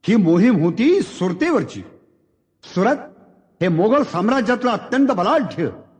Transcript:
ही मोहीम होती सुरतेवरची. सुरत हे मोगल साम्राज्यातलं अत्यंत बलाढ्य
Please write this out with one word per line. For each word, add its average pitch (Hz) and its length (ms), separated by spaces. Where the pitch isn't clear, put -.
ही 214 80
मोहीम 180 480
होती 277 380
सुरतेवरची. 185 800
सुरत 226 340
हे 180 60
मोगल 220 360
साम्राज्यातलं 240 680
अत्यंत 254 360
बलाढ्य 190 640